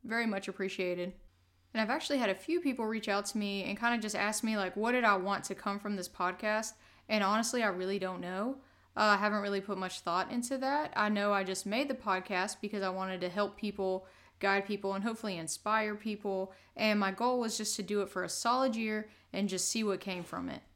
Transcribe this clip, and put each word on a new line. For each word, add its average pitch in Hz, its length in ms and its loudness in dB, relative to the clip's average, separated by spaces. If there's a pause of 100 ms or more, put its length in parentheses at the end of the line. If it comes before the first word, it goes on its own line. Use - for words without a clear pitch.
Very 226 220 0
much 196 240 0
appreciated. 185 640 -2 (640)
And 220 80 2
I've 208 80 0
actually 285 300 0
had 220 100 4
a 214 40 2
few 349 280 0
people 254 240 0
reach 220 240 -2
out 202 160 2
to - 100 -4
me 202 280 0
and 196 140 -4
kinda 240 200 2
just 214 180 -2
ask 214 260 0
me, 220 140 2
like, 190 220 -2
what 226 140 2
did 247 120 2
I 208 120 8
want 196 280 0
to 196 100 -4
come 202 240 -4
from 208 180 -4
this 180 120 -4
podcast? 220 640 -2 (380)
And 214 120 4
honestly, 226 400 2
I 214 60 4
really 185 300 0
don't 185 240 -4
know. 196 400 -4 (340)
Uh, 214 60 4
I 208 160 8
haven't 208 220 2
really 202 200 0
put 196 180 -4
much 185 220 -6
thought 175 320 0
into 240 260 -2
that. 277 380 -2
I 208 120 2
know 208 240 2
I 196 120 2
just 185 200 -4
made 240 240 0
the 269 60 0
podcast 196 680 0
because 208 220 -4
I 190 60 0
wanted 185 320 -4
to 180 80 -2
help 202 280 0
people, 190 520 -2 (320)
guide 196 260 2
people, 196 280 -2
and 196 100 -2
hopefully 220 340 -2
inspire 214 560 0
people. 208 580 -4 (220)
And 214 240 4
my 196 140 2
goal 247 260 2
was 226 180 -2
just 214 200 -2
to 208 80 -4
do 208 180 0
it 190 60 -2
for 185 160 -4
a 170 40 -6
solid 254 460 2
year 214 340 -2 (240)
and 196 160 0
just 180 200 0
see 226 160 0
what 196 160 0
came 180 240 -6
from 90 240 -6
it. 143 120 -8 (160)